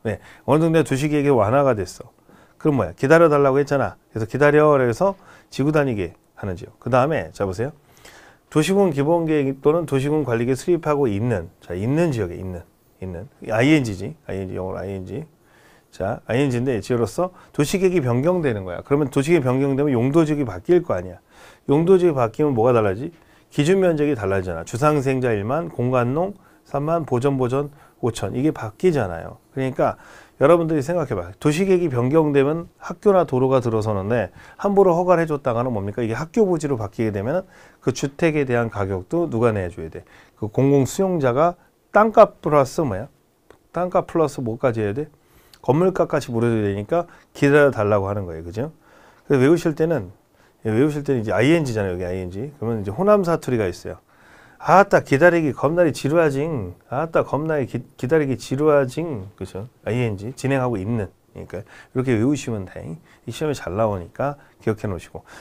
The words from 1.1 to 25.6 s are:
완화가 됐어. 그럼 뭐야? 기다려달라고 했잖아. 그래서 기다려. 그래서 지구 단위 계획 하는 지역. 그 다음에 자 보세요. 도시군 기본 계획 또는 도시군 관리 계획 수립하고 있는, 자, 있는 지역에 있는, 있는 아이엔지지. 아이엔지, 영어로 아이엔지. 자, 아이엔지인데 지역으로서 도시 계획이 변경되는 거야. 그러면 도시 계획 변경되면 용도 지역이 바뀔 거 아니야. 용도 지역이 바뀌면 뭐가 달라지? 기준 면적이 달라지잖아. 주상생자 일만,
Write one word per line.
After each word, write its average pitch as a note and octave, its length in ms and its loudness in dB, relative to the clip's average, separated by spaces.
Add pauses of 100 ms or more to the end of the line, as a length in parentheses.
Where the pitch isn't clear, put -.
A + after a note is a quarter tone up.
완화가 B2+ 460 4
됐어. - 280 -10 (540)
그럼 D3+ 180 0
뭐야? F2 180 -2
기다려달라고 C#3+ 680 4
했잖아. C#3 360 -2 (160)
그래서 A2 140 -6
기다려. D3 440 4
그래서 C#3+ 460 2 (340)
지구 C#3 220 -2
단위 C#3 240 0
계획 F2 180 -6 (220)
하는 F#2+ 200 -8
지역. - 240 -18
그 A#2+ 100 -8
다음에 C3 440 0
자 G#2 120 -4
보세요. G#2+ 260 -6 (800)
도시군 F#3 400 2
기본 D#3 340 0
계획 C3+ 360 0
또는 D#3+ 240 2
도시군 C#3+ 400 0
관리 A#2+ 200 0
계획 B2+ 120 0
수립하고 D3+ 500 0
있는, G2+ 420 -2 (120)
자, - 120 -10
있는 C#3+ 380 0
지역에 F#2+ 240 -4
있는, F2+ 260 -10 (400)
있는 F#2 260 -10 (220)
아이엔지지. A#2+ 680 0 (100)
아이엔지, F#2+ 280 -8
영어로 F#2 220 -8
아이엔지. F#2+ 480 -10 (640)
자, G#2 360 -6
아이엔지인데 A#2+ 560 -2
지역으로서 B2+ 500 -2 (220)
도시 D3+ 260 -2
계획이 F3+ 220 2
변경되는 B2+ 640 0
거야. F2 180 -8
그러면 C#3+ 260 0
도시 C#3+ 220 0
계획 D#3+ 120 4
변경되면 C3+ 500 0
용도 C#3 320 2
지역이 D3 180 -2
바뀔 B2 400 0
거 C3 100 -4
아니야. F2+ 260 -8 (500)
용도 E3 280 4
지역이 F3 160 4
바뀌면 C3+ 400 0
뭐가 B2 200 4
달라지? A2+ 400 0 (360)
기준 E3 300 2
면적이 D3+ 360 2
달라지잖아. F#2+ 500 -4
주상생자 C3 680 0
일만, B2+ 380 -4